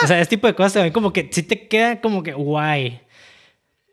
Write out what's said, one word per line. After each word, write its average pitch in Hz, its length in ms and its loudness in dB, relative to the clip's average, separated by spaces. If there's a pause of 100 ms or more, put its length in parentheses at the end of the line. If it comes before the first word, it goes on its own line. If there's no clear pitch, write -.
O - 20 0
sea, 175 140 4
ese 170 100 2
tipo 220 160 0
de 214 80 4
cosas 190 200 2
también 175 180 2
como 208 200 0
que 170 200 -2
sí 170 100 -2
te - 240 -4
queda 226 340 0
como 208 220 -2
que - 120 -8
guay. 143 640 -2 (920)